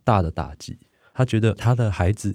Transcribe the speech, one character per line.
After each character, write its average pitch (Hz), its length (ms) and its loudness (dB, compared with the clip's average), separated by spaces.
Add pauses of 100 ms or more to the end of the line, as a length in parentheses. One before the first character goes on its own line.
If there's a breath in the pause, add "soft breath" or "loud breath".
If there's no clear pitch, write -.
大 107 180 4
的 80 80 0
打 73 280 -8
击， - 200 -16 (380 soft breath)
他 131 100 2
觉 110 140 0
得 107 160 2
他 120 180 0
的 117 160 0
孩 92 220 0
子 104 240 -4